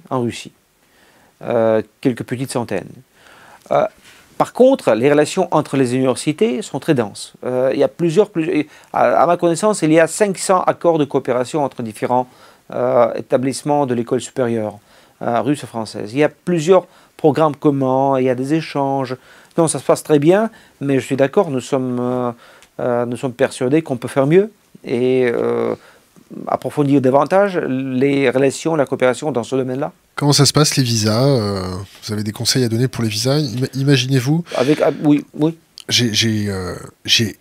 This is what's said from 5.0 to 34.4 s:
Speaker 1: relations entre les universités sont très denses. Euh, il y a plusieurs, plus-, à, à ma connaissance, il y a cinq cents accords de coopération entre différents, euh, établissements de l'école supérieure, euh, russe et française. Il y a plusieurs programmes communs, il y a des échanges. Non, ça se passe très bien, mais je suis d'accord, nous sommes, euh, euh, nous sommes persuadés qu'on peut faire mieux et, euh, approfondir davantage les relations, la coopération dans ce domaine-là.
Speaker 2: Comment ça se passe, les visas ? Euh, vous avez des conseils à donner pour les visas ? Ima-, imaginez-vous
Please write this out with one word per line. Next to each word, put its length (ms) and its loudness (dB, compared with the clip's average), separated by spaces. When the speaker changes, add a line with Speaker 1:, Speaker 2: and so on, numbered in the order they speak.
Speaker 1:
relations 400 2
entre 260 0
les 180 2
universités 680 0
sont 160 -8
très 160 0
denses. 380 -4
Euh, 280 0
il 60 -2
y 40 2
a 60 2
plusieurs, 420 0
plus-, 360 -2
à, 300 4
à 40 6
ma 100 2
connaissance, 460 0
il 100 2
y 80 6
a 60 4
cinq 320 -2
cents 240 2
accords 360 0
de 60 2
coopération 600 -2
entre 180 -8
différents, 440 -2
euh, 420 2
établissements 720 -2
de 80 -2
l'école 260 -2
supérieure, 580 -4
euh, 180 0
russe 220 -2
et 40 -14
française. 460 -10
Il 60 -4
y 60 4
a 40 2
plusieurs 580 2
programmes 400 2
communs, 600 2
il 60 0
y 60 2
a 40 0
des 200 -2
échanges. 600 -4
Non, 120 4
ça 100 -4
se 60 -10
passe 180 4
très 160 4
bien, 320 4
mais 200 0
je 40 -8
suis 120 -4
d'accord, 340 2
nous 100 -2
sommes, 400 -4
euh, 320 -2
euh, 260 0
nous 100 -6
sommes 180 -6
persuadés 480 0
qu'on 140 -4
peut 120 -8
faire 180 2
mieux 260 4
et, 500 0
euh, 400 -2
approfondir 540 0
davantage 580 2
les 720 0
relations, 460 0
la 100 2
coopération 460 0
dans 100 -2
ce 140 -6
domaine-là. 360 -4
Speaker 2:
Comment 180 2
ça 120 4
se 80 2
passe, 240 2
les 60 0
visas ? 420 0
Euh, 380 0
vous 80 -8
avez 100 -4
des 100 -4
conseils 300 -2
à 60 0
donner 200 0
pour 140 -6
les 60 -2
visas ? 300 -2
Ima-, 360 -4
imaginez-vous 680 0